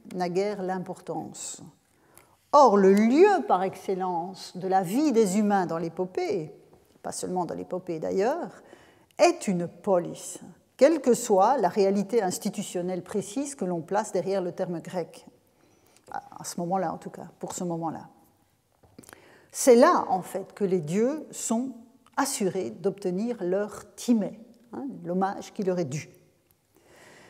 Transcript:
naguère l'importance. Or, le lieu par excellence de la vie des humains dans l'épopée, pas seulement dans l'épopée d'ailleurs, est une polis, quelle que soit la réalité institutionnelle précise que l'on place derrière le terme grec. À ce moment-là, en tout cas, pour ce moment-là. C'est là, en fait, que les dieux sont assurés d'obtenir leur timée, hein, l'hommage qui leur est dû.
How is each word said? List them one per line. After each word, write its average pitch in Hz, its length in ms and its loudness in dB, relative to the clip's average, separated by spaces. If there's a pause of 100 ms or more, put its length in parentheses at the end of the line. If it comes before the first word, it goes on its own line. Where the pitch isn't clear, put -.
(140)
naguère 185 500 -2
l'importance. 180 960 -8 (920)
Or, 254 240 10
le 196 160 8
lieu 233 360 6 (180)
par 185 160 2
excellence 185 960 -6
de 180 100 -6
la 190 160 4
vie 254 300 0
des 214 260 4
humains 202 280 2
dans 165 120 -4
l'épopée, 185 760 -4 (500)
pas - 100 -8
seulement 180 320 -4
dans 156 100 -8
l'épopée 180 460 -8
d'ailleurs, 196 600 -2 (560)
est 330 280 4
une 175 220 -2
polis, - 720 -2 (360)
quelle 302 240 6
que 247 140 4
soit 202 440 4
la 180 100 2
réalité 202 540 2
institutionnelle 180 840 -6
précise 269 500 -6
que - 100 -8
l'on 175 180 -2
place 214 280 -4
derrière 190 320 -2
le 180 80 -6
terme 175 300 -6
grec. 165 460 -10 (840)
À - 320 -14
ce - 180 -12
moment-là, 175 320 -2
en 175 60 -10
tout - 120 -16
cas, - 180 -14 (100)
pour 175 140 -12
ce - 100 -8
moment-là. 165 460 -8 (1400)
C'est - 240 6
là, 294 320 6
en 185 140 -2
fait, - 300 -10
que - 120 -6
les 185 160 0
dieux 220 500 -2
sont 240 400 -4 (460)
assurés 214 540 -2
d'obtenir 196 680 -4
leur 190 540 -4
timée, 214 460 0 (320)
hein, 247 140 -10 (180)
l'hommage 185 500 -4
qui - 80 -6
leur 180 160 -2
est 175 60 -2
dû. 143 260 -8 (1200)